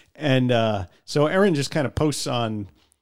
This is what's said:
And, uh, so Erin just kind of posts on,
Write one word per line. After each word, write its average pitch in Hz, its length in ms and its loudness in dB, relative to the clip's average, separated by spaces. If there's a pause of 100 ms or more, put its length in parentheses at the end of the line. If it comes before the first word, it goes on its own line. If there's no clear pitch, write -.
(140)
And, 131 380 2
uh, 107 340 0 (180)
so 151 220 0
Erin 190 280 2
just 139 160 -4
kind 147 160 -2
of - 80 -6
posts 151 320 -2
on, 110 420 -4 (340)